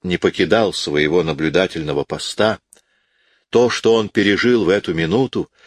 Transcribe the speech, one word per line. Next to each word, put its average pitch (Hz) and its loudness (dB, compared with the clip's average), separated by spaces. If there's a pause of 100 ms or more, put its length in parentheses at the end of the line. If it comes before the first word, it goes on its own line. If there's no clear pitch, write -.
не 90 -2
покидал 98 2
своего 76 0
наблюдательного 78 -2
поста. 104 -2 (920)
То, 120 4
что 113 0
он 110 0
пережил 104 2
в 80 0
эту 98 0
минуту, 110 -2 (180)